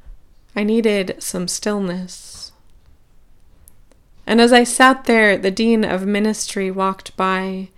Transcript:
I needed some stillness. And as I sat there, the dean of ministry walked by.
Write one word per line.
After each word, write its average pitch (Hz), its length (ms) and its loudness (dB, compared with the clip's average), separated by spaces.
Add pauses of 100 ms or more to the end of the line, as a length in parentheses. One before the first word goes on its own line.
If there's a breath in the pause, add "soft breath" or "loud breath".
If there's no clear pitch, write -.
(560 soft breath)
I 208 60 -2
needed 208 560 0
some 180 300 -8
stillness. 185 880 -6 (1900)
And 220 100 4
as 240 140 6
I 240 100 8
sat 262 420 4
there, 220 340 4
the 196 100 -2
dean 226 340 2
of 190 220 -4
ministry 208 640 -2
walked 190 480 -6
by. 190 600 -4